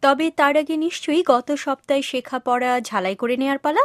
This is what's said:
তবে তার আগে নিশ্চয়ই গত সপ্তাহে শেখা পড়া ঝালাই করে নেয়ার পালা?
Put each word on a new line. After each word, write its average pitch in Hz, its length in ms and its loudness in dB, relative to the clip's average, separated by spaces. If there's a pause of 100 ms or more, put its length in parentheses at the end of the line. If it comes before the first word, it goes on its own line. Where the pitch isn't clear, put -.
তবে 277 280 2
তার 294 260 2
আগে 311 200 0
নিশ্চয়ই 320 500 -2
গত 254 260 2
সপ্তাহে 277 500 -2
শেখা 254 360 -6
পড়া 247 420 0
ঝালাই 202 360 -4
করে 240 200 -2
নেয়ার 277 220 0
পালা? 302 260 0